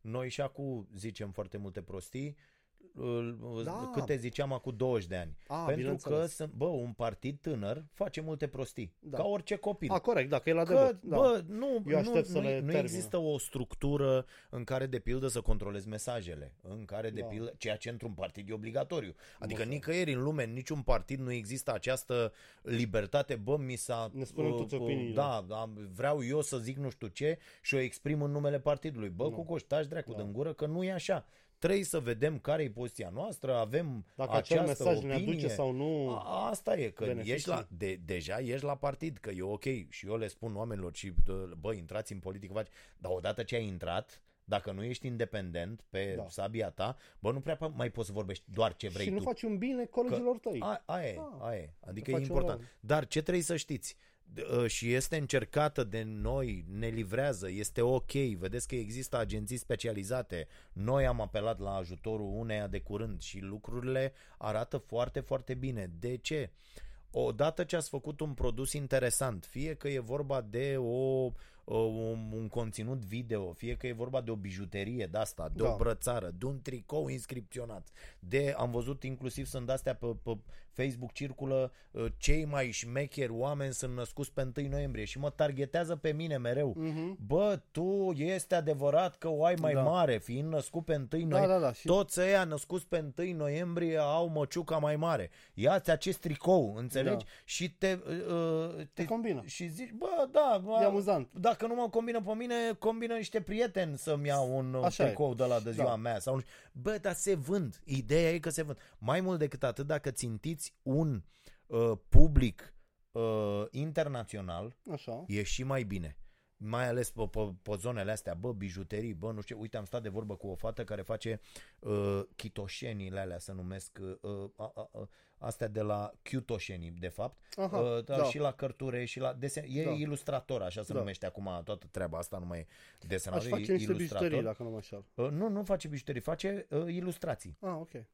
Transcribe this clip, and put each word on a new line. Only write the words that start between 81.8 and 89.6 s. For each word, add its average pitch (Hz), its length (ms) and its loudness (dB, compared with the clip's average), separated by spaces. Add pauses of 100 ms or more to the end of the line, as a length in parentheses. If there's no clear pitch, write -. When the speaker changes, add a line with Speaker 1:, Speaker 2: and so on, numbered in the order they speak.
Speaker 1:
uh, 113 140 -4 (120)
cei 156 280 6
mai 139 260 0
șmecheri 127 600 -2
oameni 139 400 -2
sunt 127 220 -4
născuți 123 380 -6
pe - 80 -2
întâi 131 260 -2
noiembrie 117 380 -2
și - 140 -8
mă 143 120 0
targetează 151 640 0
pe 151 160 0
mine 156 240 -2
mereu. 123 400 2
Speaker 2:
Mhm. 160 500 -2
Speaker 1:
Bă, 190 440 4
tu, 185 460 2
este 175 380 0
adevărat 151 600 4
că - 120 -4
o 151 160 2
ai 180 160 8